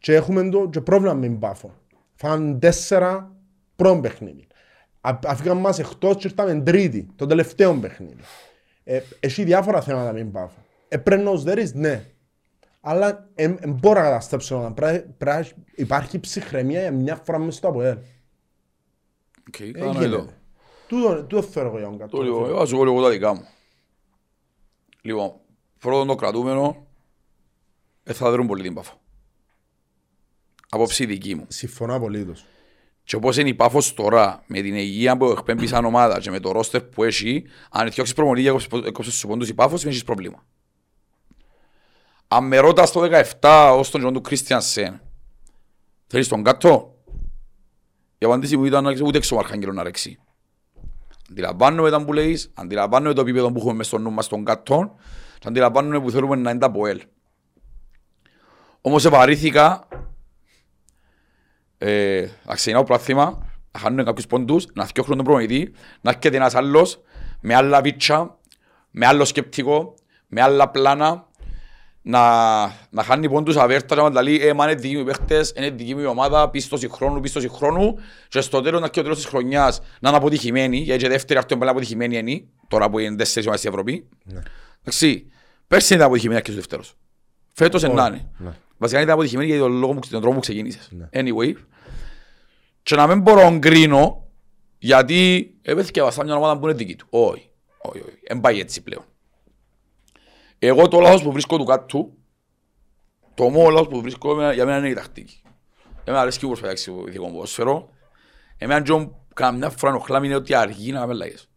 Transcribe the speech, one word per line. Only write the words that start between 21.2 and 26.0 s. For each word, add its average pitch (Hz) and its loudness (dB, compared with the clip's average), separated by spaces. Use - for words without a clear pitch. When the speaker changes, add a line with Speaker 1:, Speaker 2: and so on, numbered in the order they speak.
Speaker 1:
τούτο 196 -4
θέλω 147 -6
εγώ 113 -8
για 104 -10
τον 104 -14
Speaker 2:
Το 107 -16
Speaker 1:
Κάτω. 131 -8
Speaker 2:
λοιπόν, 120 -2
εγώ 175 -4
θα 160 0
σου 123 -4
πω 131 4
λίγο 127 2
τα 127 4
δικά 104 -2
μου. - -16
Λοιπόν, 104 -6
πρώτον 135 -2